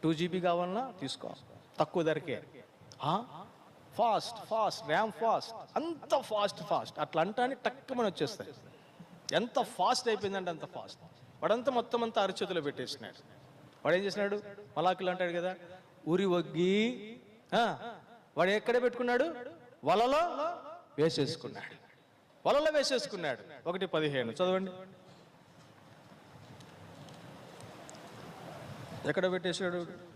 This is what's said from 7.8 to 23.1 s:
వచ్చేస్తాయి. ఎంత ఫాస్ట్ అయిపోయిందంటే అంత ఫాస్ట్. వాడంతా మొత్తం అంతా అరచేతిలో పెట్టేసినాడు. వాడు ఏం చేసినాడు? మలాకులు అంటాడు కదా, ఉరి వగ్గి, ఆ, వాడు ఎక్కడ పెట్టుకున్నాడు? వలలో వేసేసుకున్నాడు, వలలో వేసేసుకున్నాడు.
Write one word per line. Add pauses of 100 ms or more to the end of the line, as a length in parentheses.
వచ్చేస్తాయి. (800)
ఎంత
ఫాస్ట్
అయిపోయిందంటే
అంత
ఫాస్ట్. (420)
వాడంతా
మొత్తం
అంతా
అరచేతిలో
పెట్టేసినాడు. (680)
వాడు
ఏం
చేసినాడు? (360)
మలాకులు
అంటాడు
కదా, (520)
ఉరి
వగ్గి, (360)
ఆ, (440)
వాడు
ఎక్కడ
పెట్టుకున్నాడు? (480)
వలలో (500)
వేసేసుకున్నాడు, (720)
వలలో
వేసేసుకున్నాడు.